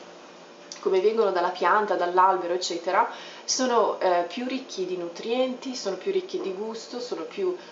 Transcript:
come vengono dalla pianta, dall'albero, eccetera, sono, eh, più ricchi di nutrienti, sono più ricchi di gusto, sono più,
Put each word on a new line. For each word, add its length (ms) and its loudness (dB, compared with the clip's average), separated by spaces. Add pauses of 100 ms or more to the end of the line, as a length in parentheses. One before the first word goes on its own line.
(800)
come 220 2
vengono 300 4
dalla 180 2
pianta, 460 2
dall'albero, 580 4
eccetera, 580 0 (320)
sono, 560 2
eh, 300 4
più 180 -6
ricchi 380 -6
di 100 -4
nutrienti, 800 -2
sono 220 -4
più 160 -2
ricchi 260 -2
di 140 -4
gusto, 480 -8
sono 220 -6
più, 300 -2 (180)